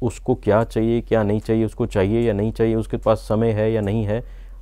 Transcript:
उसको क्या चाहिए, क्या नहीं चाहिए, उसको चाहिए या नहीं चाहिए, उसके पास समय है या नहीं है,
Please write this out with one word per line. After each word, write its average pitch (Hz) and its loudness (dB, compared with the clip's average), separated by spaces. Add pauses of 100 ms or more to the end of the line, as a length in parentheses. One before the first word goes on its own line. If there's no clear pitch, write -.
उसको 123 -2
क्या 110 2
चाहिए, 117 0
क्या 113 2
नहीं 104 2
चाहिए, 113 0
उसको 110 -2
चाहिए 107 0
या 117 2
नहीं 107 0
चाहिए, 113 2
उसके 113 -2
पास 113 2
समय 113 0
है 107 0
या 110 0
नहीं 104 0
है, 107 -2 (380)